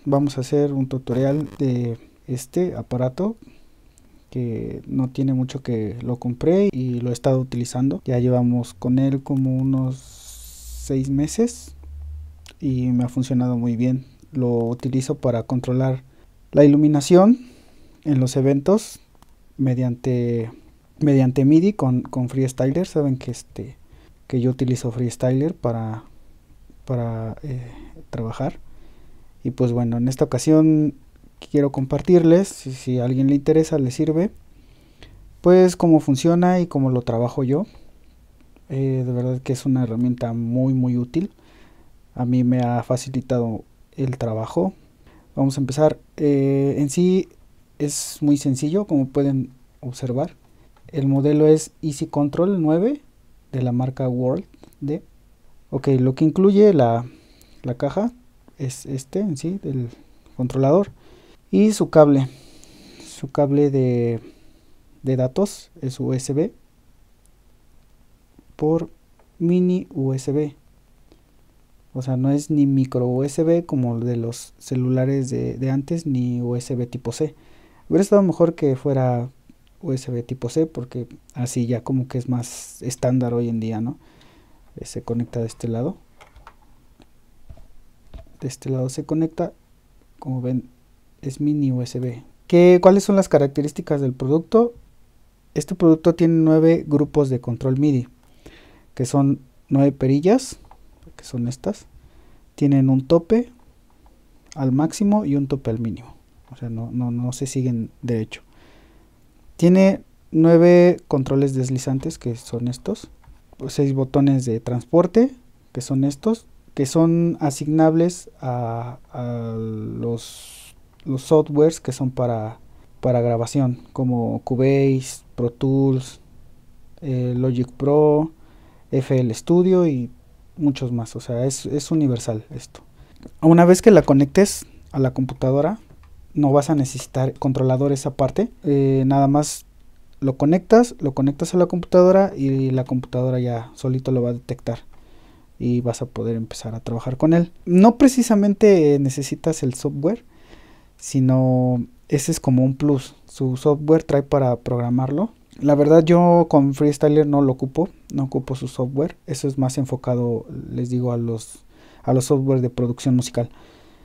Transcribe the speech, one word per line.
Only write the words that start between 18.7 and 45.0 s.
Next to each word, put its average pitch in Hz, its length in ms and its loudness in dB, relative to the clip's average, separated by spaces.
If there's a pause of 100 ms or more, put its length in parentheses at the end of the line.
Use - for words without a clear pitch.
mediante, 123 920 -2 (480)
mediante 135 460 2
midi 165 280 4
con, 127 280 -2
con 127 260 -6
Freestyler. 135 600 -2
Saben 143 300 -2
que, 131 120 -12
este, - 480 -14 (480)
que 127 160 -4
yo 123 80 0
utilizo 127 420 -2
Freestyler 127 640 -2
para, 113 520 -6 (800)
para, 113 580 -6
eh, 123 260 -12 (400)
trabajar. 117 500 -8 (840)
Y 123 80 -4
pues 127 220 0
bueno, 117 240 -2
en 120 100 0
esta 135 180 0
ocasión 156 680 2 (560)
quiero 143 200 2
compartirles, 165 760 4
si, - 240 -14
si 127 260 -6
a 120 80 -2
alguien 131 220 0
le 139 80 4
interesa, 156 420 2
le 131 140 0
sirve, 156 400 0 (1120)
pues 180 340 6
cómo 165 240 4
funciona 175 640 2
y 170 40 0
cómo 135 240 -2
lo 123 140 -2
trabajo 120 400 -2
yo. 143 240 -2 (1040)
Eh, 135 360 -2
de 123 80 -4
verdad 127 260 -4
que 131 140 -6
es 127 140 -6
una 131 160 2
herramienta 120 500 -2
muy, 120 400 -2
muy 123 240 0
útil. 143 320 -4 (840)
A 123 100 -4
mí 127 180 0
me 123 180 0
ha 120 200 -2
facilitado 123 840 -4 (300)
el 131 220 -6
trabajo. 117 560 -4 (600)